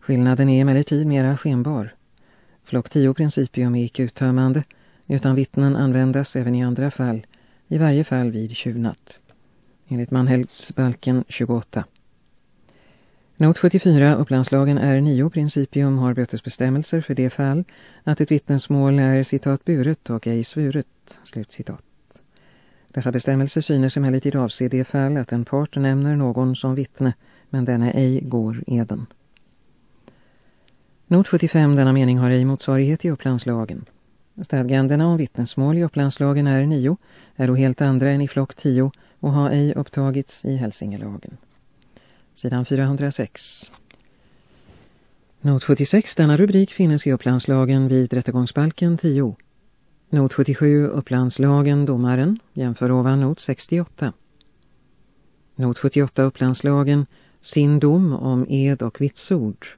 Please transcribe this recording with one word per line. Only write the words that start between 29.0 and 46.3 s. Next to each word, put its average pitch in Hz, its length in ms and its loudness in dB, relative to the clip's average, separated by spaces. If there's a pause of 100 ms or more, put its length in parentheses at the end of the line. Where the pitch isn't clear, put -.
Not 180 220 4
sjuttiofem. 156 480 2
Denna 131 160 4
mening 127 260 4
har 127 120 2
ej 127 140 2
motsvarighet 135 600 0
i 175 60 0
Upplandslagen. 117 760 -4 (580)
Stadgandena 135 640 0
om 170 100 2
vittnesmål 139 600 -2
i 170 60 0
Upplandslagen, 143 600 0
R 139 200 2
nio, 147 300 0 (400)
är 131 100 0
då 127 80 2
helt 131 260 0
andra 135 300 2
än 139 100 0
i 139 80 -2
flock 135 260 -4
tio 131 360 0 (300)
och 147 120 -2
har 143 180 2
ej 143 240 0
upptagits 139 720 -4
i 135 120 -2
Hälsingelagen. 104 800 -8 (1000)
Sidan 123 300 -4
fyrahundrasex. 135 1000 -4 (1800)
Not 139 240 0
sjuttiosex. 147 500 2
Denna 151 220 4